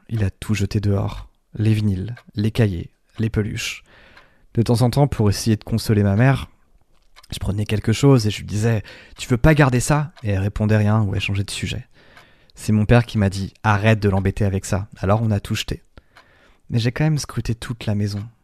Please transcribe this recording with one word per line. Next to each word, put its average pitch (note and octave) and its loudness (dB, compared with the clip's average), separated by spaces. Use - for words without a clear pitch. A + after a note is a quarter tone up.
il A2 -2
a F#2+ 0
tout - -6
jeté G2+ -2
dehors. G2+ -2
Les G#2+ 2
vinyles, G#2 -4
les G#2+ -2
cahiers, G#2 -2
les A2+ -2
peluches. - -6
De A#2 2
temps A#2+ 2
en B2 4
temps, C#3 2
pour G#2 2
essayer G#2+ 0
de - -6
consoler G#2+ 0
ma G2 2
mère, C3 2
je - -8
prenais G2+ -4
quelque G#2+ 0
chose B2 6
et - 0
je - -4
lui - -12
disais : « G#2+ -2
Tu - -10
veux B2+ 2
pas D#3 6
garder C3 4
ça ? » D3 0
Et G#2 -4
elle G2 0
répondait G#2+ 0
rien G#2+ 4
ou G2 -2
elle G2+ -2
changeait G2 -2
de - -10
sujet. - -8
C'est - -6
mon G#2+ 4
père A#2+ 6
qui - -6
m'a G2 2
dit : « G2 -6
Arrête G#2+ 4
de G2+ 0
l'embêter F#2+ 0
avec F#2+ -2
ça. » F#2+ -4
Alors G#2 2
on A2 0
a G2+ 0
tout - -6
jeté. - -8
Mais A2+ 0
j'ai A#2 0
quand - -2
même D#3 2
scruté - -6
toute - -10
la G#2 -2
maison. G#2 -2